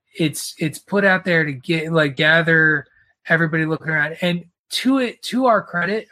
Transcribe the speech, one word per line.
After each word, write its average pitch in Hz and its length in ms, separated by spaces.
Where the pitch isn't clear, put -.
It's, - 440
it's 151 180
put 196 280
out 185 200
there 165 200
to 143 80
get, 160 380
like, 151 240
gather 160 720
everybody 160 380
looking 160 240
around. 156 320
And 175 240
to 262 300
it, 233 240
to 254 240
our 208 160
credit, 180 480